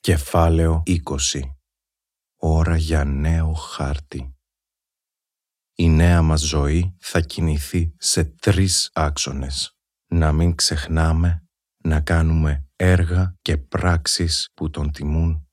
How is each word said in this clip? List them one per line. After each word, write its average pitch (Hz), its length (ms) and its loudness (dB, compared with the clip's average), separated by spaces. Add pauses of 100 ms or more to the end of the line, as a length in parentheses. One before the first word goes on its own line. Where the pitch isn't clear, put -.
(100)
Κεφάλαιο 82 760 2
είκοσι. 71 680 -4 (800)
Ώρα 80 400 2
για 80 280 0
νέο 80 480 0
χάρτη. 69 840 -8 (1400)
Η 85 140 2
νέα 82 340 6
μας 78 180 2
ζωή 78 600 0
θα - 200 -2
κινηθεί 80 800 -2
σε - 260 -2
τρεις 95 680 0
άξονες. 69 840 -4 (280)
Να 80 260 2
μην 82 220 2
ξεχνάμε, 80 920 0 (400)
να 78 160 2
κάνουμε 80 760 0
έργα 90 680 2
και 87 140 -2
πράξεις 82 1000 -2
που 80 160 -6
τον 76 220 -4
τιμούν 78 600 -2